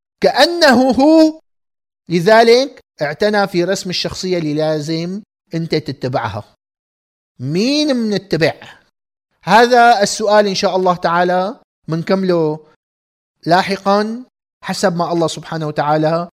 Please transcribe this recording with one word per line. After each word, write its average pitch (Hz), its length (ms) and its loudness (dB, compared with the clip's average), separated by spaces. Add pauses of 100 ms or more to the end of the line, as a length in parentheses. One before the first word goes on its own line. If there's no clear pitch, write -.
(220)
كأنه 269 680 2
هو، 311 500 4 (680)
لذلك 226 720 2 (220)
اعتنى 202 460 -2
في 175 160 -2
رسم 185 260 -4
الشخصية 180 480 -6
اللي 151 160 -4
لازم 160 680 -6 (320)
أنت 165 200 -6
تتبعها. 123 680 -6 (960)
مين 254 560 -2
منتبع؟ 190 580 -4 (880)
هذا 233 580 4
السؤال 208 440 2
إن 190 80 -4
شاء 185 220 -2
الله 185 200 0
تعالى 180 640 -2 (280)
منكمله 165 800 -2 (800)
لاحقا 196 800 0 (400)
حسب 185 320 -2
ما 170 160 -4
الله 170 140 0
سبحانه 156 400 -8
وتعالى 156 680 -2